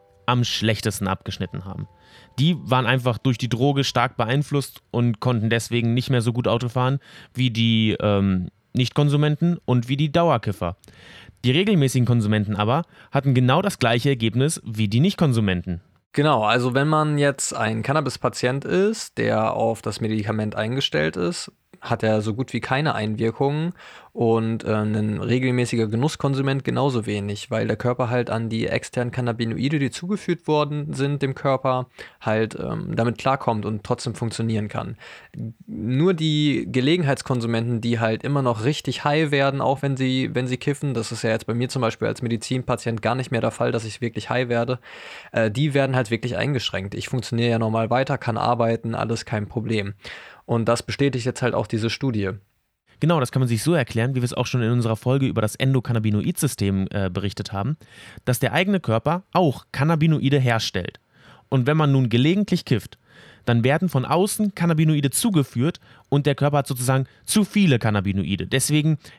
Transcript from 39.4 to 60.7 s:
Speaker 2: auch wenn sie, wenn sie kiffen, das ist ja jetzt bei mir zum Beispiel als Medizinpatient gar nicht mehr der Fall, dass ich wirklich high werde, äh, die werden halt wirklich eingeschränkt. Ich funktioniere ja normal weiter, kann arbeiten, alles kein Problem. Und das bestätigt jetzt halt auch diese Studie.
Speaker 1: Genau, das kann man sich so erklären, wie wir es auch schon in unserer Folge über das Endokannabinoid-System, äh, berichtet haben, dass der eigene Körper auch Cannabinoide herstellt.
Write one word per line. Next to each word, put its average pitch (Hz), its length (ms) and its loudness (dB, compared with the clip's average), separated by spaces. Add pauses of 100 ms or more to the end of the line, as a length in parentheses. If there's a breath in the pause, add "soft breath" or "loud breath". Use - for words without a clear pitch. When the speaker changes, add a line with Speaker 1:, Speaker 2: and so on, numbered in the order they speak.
Speaker 2:
auch 139 200 0
wenn 139 140 -2
sie, 131 380 0
wenn 127 140 -2
sie 127 100 -4
kiffen, 143 360 -4
das 113 200 -4
ist 113 80 -8
ja 117 80 0
jetzt 110 180 -2
bei 110 60 -2
mir 123 160 0
zum 131 120 -4
Beispiel 113 280 0
als 110 120 -6
Medizinpatient 117 800 -2
gar 113 140 0
nicht 127 160 -4
mehr 117 100 0
der 117 100 0
Fall, 123 200 0
dass 113 140 -2
ich 110 160 -10
wirklich 117 280 -6
high 123 200 -2
werde, 120 300 -2 (520 loud breath)
äh, 113 180 2
die 139 240 0
werden 135 220 2
halt 123 160 0
wirklich 117 240 -2
eingeschränkt. 101 580 -2
Ich - 140 -6
funktioniere 113 440 0
ja 113 80 2
normal 113 300 0
weiter, 131 280 0
kann 110 200 -2
arbeiten, 117 580 0
alles 113 280 -2
kein 104 240 -4
Problem. 107 460 -2 (520 loud breath)
Und 113 200 0
das 117 160 2
bestätigt 127 460 0
jetzt - 160 -4
halt 117 100 0
auch 113 140 0
diese 110 240 -2
Studie. 107 400 -2 (680 soft breath)
Speaker 1:
Genau, 160 200 4
das 123 120 -2
kann - 80 0
man 127 80 2
sich 117 140 0
so 170 140 2
erklären, 127 400 0
wie 127 60 -2
wir - 20 -2
es 123 100 -2
auch 123 140 -2
schon 123 160 -2
in 113 80 2
unserer 117 240 0
Folge 135 320 0
über 107 160 -2
das 107 120 -2
Endokannabinoid-System, 110 1300 0
äh, 98 220 -2
berichtet 98 420 -6
haben, 107 240 -4 (480 loud breath)
dass 127 140 0
der 120 120 0
eigene 185 280 2
Körper 151 520 0
auch 170 400 0
Cannabinoide 147 680 2
herstellt. 113 600 -2 (500 soft breath)